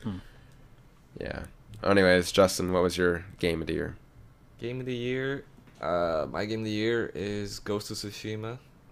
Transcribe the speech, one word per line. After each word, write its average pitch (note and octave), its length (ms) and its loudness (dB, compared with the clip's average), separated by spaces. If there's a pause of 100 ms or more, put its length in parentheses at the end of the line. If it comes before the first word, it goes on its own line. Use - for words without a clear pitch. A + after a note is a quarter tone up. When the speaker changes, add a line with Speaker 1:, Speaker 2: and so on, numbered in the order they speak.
Speaker 1:
Hmm. F#2+ 160 -6 (1000)
Speaker 2:
Yeah. - 260 -8 (380)
Anyways, F#2 480 6
Justin, F#2 440 4
what F2+ 80 4
was F2 160 2
your F2 260 2 (140)
game E2 240 0
of D#2 40 -6
the D#2+ 60 -2
year? D#2 240 -4 (640)
Speaker 3:
Game A#2+ 200 -8
of B2+ 40 -10
the B2+ 100 -6
year? C3 500 -4 (360)
Uh, E2 500 0
my D#2+ 140 -2
game A2 160 -4
of A2 60 -4
the A2 40 -2
year A2+ 440 0
is G2+ 460 -6
Ghost G#2 300 -4
of G#2+ 60 -8
Tsushima. A2 640 -8 (340)